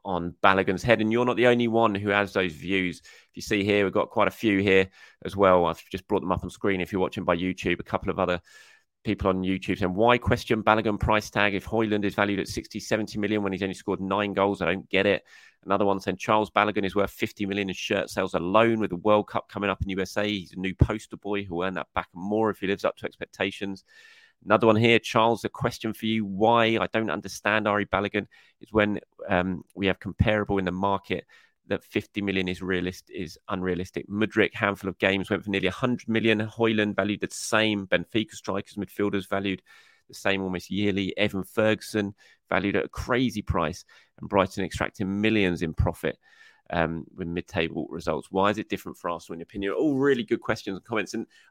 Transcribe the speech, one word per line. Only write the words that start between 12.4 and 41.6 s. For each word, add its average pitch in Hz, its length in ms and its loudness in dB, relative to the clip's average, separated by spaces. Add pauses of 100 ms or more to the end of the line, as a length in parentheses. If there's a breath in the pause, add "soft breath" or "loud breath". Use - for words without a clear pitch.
at - 80 -6
sixty, - 320 -8
seventy 110 380 -4
million 104 240 0
when 98 100 -2
he's 92 100 -4
only 98 120 -4
scored 92 260 -6
nine 98 320 -2
goals? 98 300 2
I 82 40 0
don't 92 220 -2
get 98 180 2
it." 98 180 2 (400 loud breath)
Another 98 200 2
one 98 160 2
saying, 92 180 -4
"Charles 107 320 0
Balogun 104 360 2
is 90 80 -4
worth 98 160 2
fifty - 340 -6
million 98 240 -2
in 92 60 -6
shirt - 340 -2
sales 95 260 -4
alone 107 460 2
with 95 100 -2
the 90 60 -4
World 104 320 2
Cup - 200 -6
coming 101 220 -4
up - 120 -4
in 98 80 -6
U 95 100 -4
S - 160 -6
A. 104 100 -2
He's 98 260 -6
a 92 60 -12
new 92 160 -4
poster - 420 -2
boy 101 280 -6
who'll 90 200 -6
earn 95 100 -4
that - 200 -8
back 90 200 -6
and 87 80 -12
more 107 280 0
if - 100 -10
he 92 60 -6
lives 95 180 -2
up - 140 -2
to - 80 -12
expectations." - 800 -8 (600 loud breath)
Another 107 220 4
one 110 100 8
here, 117 220 6
Charles, 113 460 2
a 98 40 -4
question - 460 -4
for - 120 -8
you. 110 180 -2
Why 113 540 2
I 92 140 0
don't 110 180 0
understand 104 560 -2
Ari 104 200 2
Balogun 101 400 -2 (340 soft breath)
is - 120 -20
when, 104 280 2 (260)
um, 92 380 0 (100)
we 95 120 -2
have 92 120 0
comparable 101 600 0
in 92 80 -2
the 90 60 -2
market 95 520 -2 (420 soft breath)
that - 160 -4
fifty - 380 -6
million 95 260 0
is 92 140 -4
realist-, 90 480 -4
is 87 300 -10 (100)
unrealistic. 92 580 -4
Mudryk, 104 460 0
handful 101 380 -2
of - 80 -12
games, 95 320 0
went 98 140 -2
for 104 40 -6
nearly 95 200 0
a 90 40 0
hundred 123 380 -4
million. 110 300 2
Højlund 107 540 0
valued 98 260 -2
the 90 100 -4
same. 107 560 0
Benfica 101 460 -2
strikers, - 440 -8
midfielders 101 500 -2
valued 98 360 -4 (460 soft breath)
the - 60 -20
same 98 280 0
almost 92 280 -6
yearly. 98 460 -2
Evan 98 280 -2
Ferguson 107 720 0 (360 soft breath)